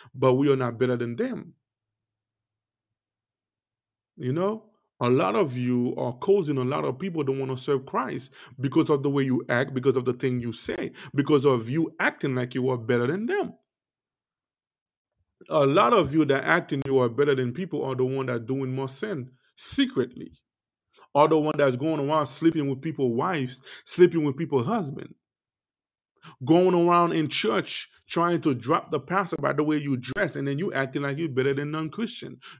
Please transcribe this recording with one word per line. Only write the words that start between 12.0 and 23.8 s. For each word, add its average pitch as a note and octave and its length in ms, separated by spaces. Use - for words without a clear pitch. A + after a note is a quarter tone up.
like B2 220
you B2+ 140
are C3 80
better A#2+ 280
than F#3+ 220
them. G4 260
A D3 180
lot G#3 260
of D#3+ 220
you D#3 100
that C3+ 200
acting D3+ 420
you C3+ 100
are B2 120
better C#3 260
than B2+ 180
people D3+ 300
are C3+ 100
the B2+ 100
one C3 220
that A#2+ 220
doing C3 260
more C3 160
sin D3+ 400
secretly, - 760
are D3 140
the D#3 100
one D3+ 180
that's C#3 220
going D#3 220
around D3 260
sleeping D#3 420
with C3+ 140
people's C#3 340
wives, C#3+ 460